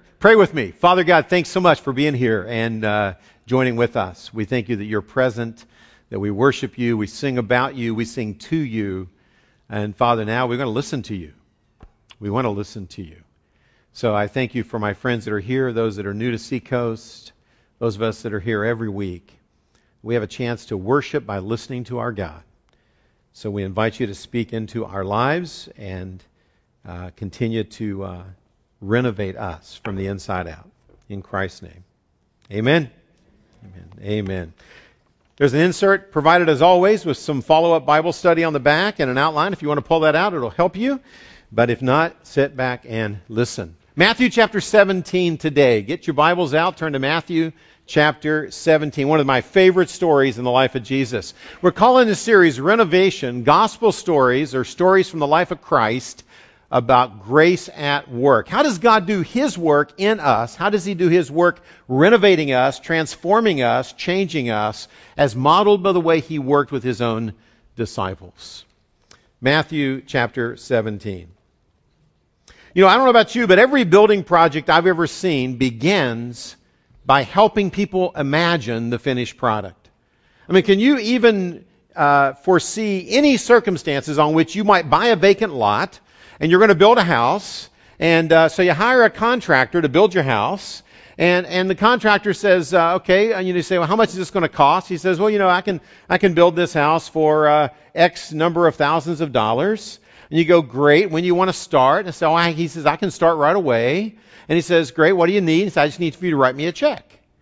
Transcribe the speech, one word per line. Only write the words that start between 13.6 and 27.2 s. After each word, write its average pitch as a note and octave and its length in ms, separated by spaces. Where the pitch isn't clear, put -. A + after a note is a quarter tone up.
So A2 200
I G#2 120
thank B2 280
you A#2+ 80
for - 160
my G#2 140
friends A#2+ 320
that A2 80
are G#2 80
here, B2+ 320
those A2+ 240
that G2+ 80
are G2+ 80
new A2+ 200
to A2+ 60
Seacoast, A#2+ 920
those A2+ 180
of G#2 60
us A2 220
that G#2+ 100
are G#2 60
here G#2 220
every A2+ 280
week. F#2+ 420
We A#2 120
have A#2 80
a G2+ 60
chance A#2+ 380
to A2 100
worship B2 500
by G2+ 140
listening A#2 440
to B2 140
our A#2 140
God. D#2+ 280
So - 180
we G2+ 140
invite G#2 340
you B2+ 80
to G2 80
speak A#2 380
into A2 320
our F#2+ 200
lives C3+ 720
and, F#2 460
uh, F2+ 300
continue A2+ 480